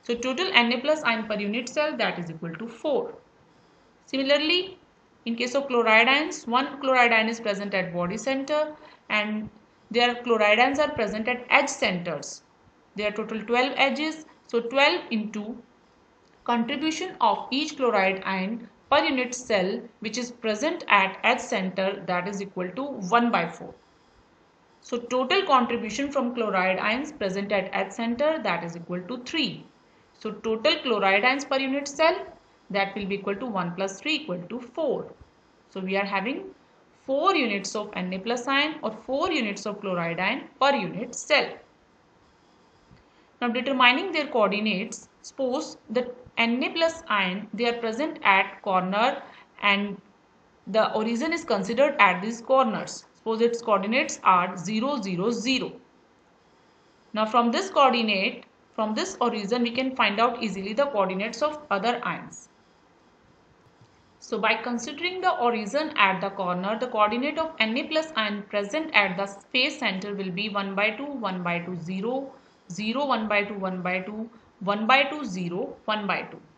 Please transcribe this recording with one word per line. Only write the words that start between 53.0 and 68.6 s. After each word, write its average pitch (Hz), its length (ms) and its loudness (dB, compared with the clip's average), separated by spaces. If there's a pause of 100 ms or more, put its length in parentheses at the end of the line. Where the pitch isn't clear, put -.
Suppose 220 220 -2
its 233 200 2
coordinates 220 600 2
are 190 320 4
zero, 220 460 -2
zero, 190 280 -2
zero. 226 440 -2 (1400)
Now 214 140 2
from 233 260 4
this 381 180 0
coordinate, 233 760 2 (280)
from 214 220 -2
this 320 240 -4
origin, 226 440 0
we 233 80 0
can 262 220 -2
find 202 280 2
out 240 200 2
easily 196 300 -4
the 269 140 2
coordinates 202 560 -2
of 302 180 -2 (100)
other 208 320 0
ions. - 460 -8 (1700)
So - 200 -6
by 214 160 4
considering 294 640 -6
the 359 180 2
origin 240 600 0
at 185 240 4
the 196 80 -2
corner, 190 500 -2
the 254 80 -4
coordinate 240 500 0
of 320 220 -4
Na 226 300 0
plus 311 260 -2
ion 208 280 -2
present 214 500 -4